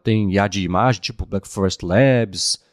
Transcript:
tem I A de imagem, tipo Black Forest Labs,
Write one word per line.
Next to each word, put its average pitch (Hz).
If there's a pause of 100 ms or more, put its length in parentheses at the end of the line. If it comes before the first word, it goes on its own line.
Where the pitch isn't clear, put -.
tem 107
I 98
A 101
de 98
imagem, 101
tipo -
Black 95
Forest 98
Labs, 107 (140)